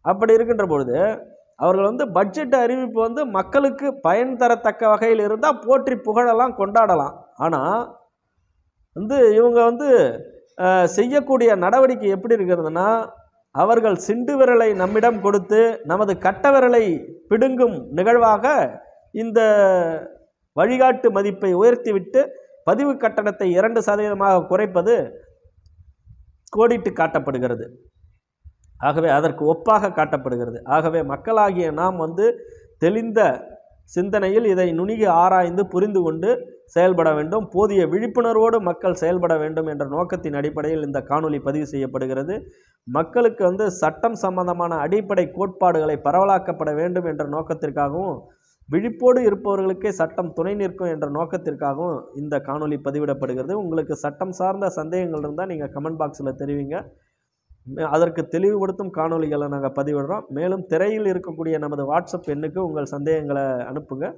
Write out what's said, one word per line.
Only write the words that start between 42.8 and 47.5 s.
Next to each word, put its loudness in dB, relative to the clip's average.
மக்களுக்கு 0
வந்து 0
சட்டம் -2
சம்பந்தமான -4
அடிப்படை 0
கோட்பாடுகளை 0
பரவலாக்கப்பட 0
வேண்டும் -2
என்ற -4
நோக்கத்திற்காகவும், -4